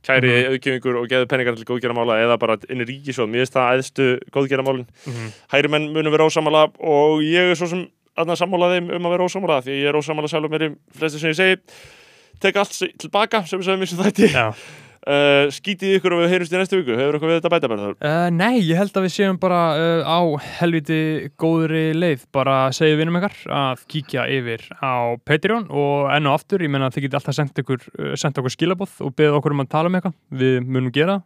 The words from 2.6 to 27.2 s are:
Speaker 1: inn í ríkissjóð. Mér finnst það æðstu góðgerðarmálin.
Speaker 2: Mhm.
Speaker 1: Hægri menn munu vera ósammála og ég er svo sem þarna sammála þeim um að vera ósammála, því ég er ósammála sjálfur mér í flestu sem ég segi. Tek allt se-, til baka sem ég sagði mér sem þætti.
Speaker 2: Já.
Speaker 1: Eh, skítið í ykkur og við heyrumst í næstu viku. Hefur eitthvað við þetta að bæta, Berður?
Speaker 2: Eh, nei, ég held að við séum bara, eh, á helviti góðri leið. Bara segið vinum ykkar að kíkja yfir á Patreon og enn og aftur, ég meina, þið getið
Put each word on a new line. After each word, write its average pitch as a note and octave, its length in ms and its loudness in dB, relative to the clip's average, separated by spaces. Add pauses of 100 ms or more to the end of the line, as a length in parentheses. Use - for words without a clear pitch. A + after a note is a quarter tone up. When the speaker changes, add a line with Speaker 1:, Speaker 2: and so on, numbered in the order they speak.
Speaker 1:
inn C3 120 -6
í A#2 60 -2
ríkissjóð. C3+ 440 -6
Mér B2 160 0
finnst - 80 -16
það B2+ 240 2
æðstu C3 420 0 (100)
góðgerðarmálin. C3+ 560 -2 (200)
Speaker 2:
Mhm. A#2 260 -10 (180)
Speaker 1:
Hægri C#3+ 200 2
menn D3+ 240 -2
munu D#3 160 0
vera D3+ 180 4
ósammála D3+ 500 4
og D#3 440 2
ég F3 280 2
er F3 60 2
svo F3 120 -4
sem F3 200 -6 (280)
þarna E3 200 -2
sammála F3+ 420 0
þeim F3 160 -6
um F3 80 -6
að F3 80 -2
vera F3+ 140 0
ósammála, E3+ 400 -2
því C#3 180 -4
ég C#3+ 60 0
er D3 60 0
ósammála D3+ 340 -2
sjálfur D#3 220 -4
mér D#3 200 -2
í C#3+ 60 -14 (160)
flestu D3+ 260 -6
sem D#3 120 -2
ég D#3 40 -4
segi. F#3 220 2 (840)
Tek - 180 0
allt G3+ 160 0
se-, - 260 -6
til D#3+ 120 -14
baka G#3+ 360 0
sem F#3+ 120 -6
ég F#3 60 -6
sagði F#3+ 160 0
mér F#3 80 -4
sem F3 100 -8
þætti. G3+ 340 4
Speaker 2:
Já. A2+ 220 0 (540)
Speaker 1:
Eh, C#3+ 460 4
skítið G3 320 -6
í F#3+ 140 4
ykkur F3+ 140 2
og E3+ 120 2
við F3 60 2
heyrumst F3 200 0
í F#3 60 0
næstu F#3 240 0
viku. A#2+ 160 0
Hefur C#3+ 160 2
eitthvað D#3 160 -2
við E3 100 2
þetta E3+ 60 -4
að F3 80 4
bæta, D3 160 2
Berður? G2+ 300 -4
Speaker 2:
Eh, E3+ 300 0
nei, G#3 300 2
ég E3 160 2
held G3 160 0
að F#3+ 140 0
við E3 80 -2
séum G3 240 0
bara, F3 400 2
eh, E3 240 0
á E3 160 0 (400)
helviti D#3 800 -2
góðri D#3+ 560 0
leið. D#3+ 380 0
Bara C3+ 380 2
segið D#3 280 2
vinum E3 160 0
ykkar F3 220 -2 (100)
að C3+ 400 -4
kíkja C#3 420 -4
yfir A#2+ 380 -4 (160)
á B2 320 -2 (100)
Patreon F#3+ 460 0
og C#3+ 400 0
enn D3 160 2
og C#3 140 4
aftur, - 180 -4
ég E3 100 -2
meina, C3+ 220 0
þið C#3 160 -6
getið C3 140 -4